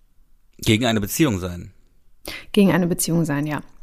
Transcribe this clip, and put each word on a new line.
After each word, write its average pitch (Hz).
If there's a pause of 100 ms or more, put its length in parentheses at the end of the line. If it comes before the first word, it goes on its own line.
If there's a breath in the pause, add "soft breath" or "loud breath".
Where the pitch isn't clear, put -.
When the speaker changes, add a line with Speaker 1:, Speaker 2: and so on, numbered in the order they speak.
(580)
Speaker 1:
Gegen 113
eine 113
Beziehung 104
sein. 90 (800 loud breath)
Speaker 2:
Gegen 196
eine 170
Beziehung 170
sein, 143
ja. 151 (220)